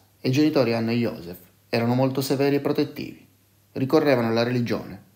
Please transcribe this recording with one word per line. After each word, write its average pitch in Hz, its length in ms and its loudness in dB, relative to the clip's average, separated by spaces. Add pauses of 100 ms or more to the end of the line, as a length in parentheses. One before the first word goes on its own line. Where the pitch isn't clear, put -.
(200)
e - 80 -4
i 131 60 2
genitori 147 400 2
Anna 113 180 -2
e 120 60 0
Joseph 95 420 -4 (300)
erano 117 240 0
molto 131 260 0
severi 139 360 0
e 139 40 2
protettivi. 143 640 -4 (460)
Ricorrevano 135 560 2
alla 113 160 2
religione 117 580 -4 (140)